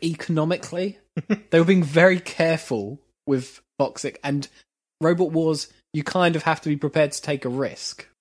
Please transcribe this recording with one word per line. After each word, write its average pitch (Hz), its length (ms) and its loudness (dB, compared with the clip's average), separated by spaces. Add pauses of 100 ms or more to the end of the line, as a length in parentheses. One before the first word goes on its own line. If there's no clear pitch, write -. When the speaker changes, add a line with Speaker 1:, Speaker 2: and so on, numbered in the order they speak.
Speaker 1:
economically. 170 960 -2 (180)
Speaker 2:
<laughs> - 320 -6
Speaker 1:
They 165 100 6
were 165 60 6
being 185 180 4
very 170 360 6
careful 143 800 -2 (260)
with 131 360 -4 (180)
Foxic, - 440 -4
and 143 240 -4 (540)
Robot 170 300 2
Wars, 160 380 -2 (240)
you 151 100 -4
kind 175 320 2
of 156 80 -4
have 160 180 0
to 160 80 -4
be 151 60 2
prepared 147 380 0
to - 80 -8
take 143 240 -4
a 127 40 -4
risk. - 560 -8 (160)